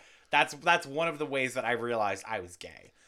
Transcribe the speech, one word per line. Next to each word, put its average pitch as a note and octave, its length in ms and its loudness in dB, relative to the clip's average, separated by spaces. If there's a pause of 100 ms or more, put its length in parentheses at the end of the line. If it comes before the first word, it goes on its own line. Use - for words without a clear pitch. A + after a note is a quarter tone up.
(320)
that's, D3 240 4
that's E3 320 2
one D3+ 220 -2
of D3+ 100 -6
the D3+ 60 -2
ways C3 300 0
that B2 100 -2
I A#2 80 2
realized A2+ 540 0
I A2 120 -4
was F2 160 -12
gay. C#2+ 380 -18 (140)